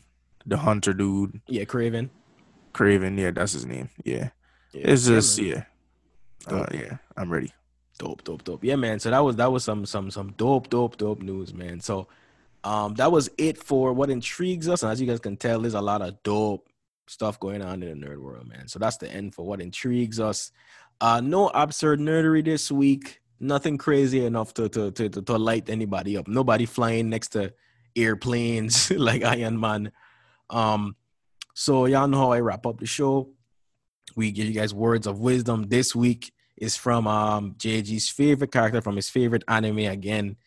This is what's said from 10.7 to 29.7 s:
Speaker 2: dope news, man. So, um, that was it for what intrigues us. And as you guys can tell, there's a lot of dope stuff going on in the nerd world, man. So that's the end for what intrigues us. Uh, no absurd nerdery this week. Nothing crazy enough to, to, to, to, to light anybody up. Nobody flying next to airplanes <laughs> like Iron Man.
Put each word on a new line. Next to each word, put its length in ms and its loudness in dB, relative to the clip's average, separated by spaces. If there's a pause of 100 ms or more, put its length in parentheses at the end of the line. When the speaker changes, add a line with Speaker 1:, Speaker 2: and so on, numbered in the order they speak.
Speaker 2:
dope 240 -2
news, 320 -8
man. 280 -10
So, 260 -6 (560)
um, 320 -2
that 160 4
was 260 4
it 240 0
for 300 2
what 180 0
intrigues 600 -2
us. 140 0
And 80 0
as 100 -2
you 60 0
guys 120 0
can 160 -6
tell, 240 0
there's 140 -2
a 80 -2
lot 200 0
of 220 -8
dope 460 0 (380)
stuff 320 -6
going 220 -6
on 220 -8
in 160 -10
the 80 -12
nerd 120 -14
world, 280 -16
man. 200 -18
So 120 -14
that's 180 0
the 140 -14
end 240 -10
for 100 -12
what 160 -6
intrigues 580 -2
us. 320 -2 (500)
Uh, 200 6
no 280 4
absurd 500 2
nerdery 460 2
this 260 -2
week. 480 2 (200)
Nothing 380 0
crazy 480 2
enough 280 -2
to, 160 -2
to, 220 -2
to, 180 -2
to, 140 -6
to 140 0
light 320 0
anybody 480 -2
up. 100 -6
Nobody 380 2
flying 440 0
next 200 -4
to 240 -4 (420)
airplanes 960 0
<laughs> 0 -
like 320 2
Iron 360 0
Man. 320 -2 (580)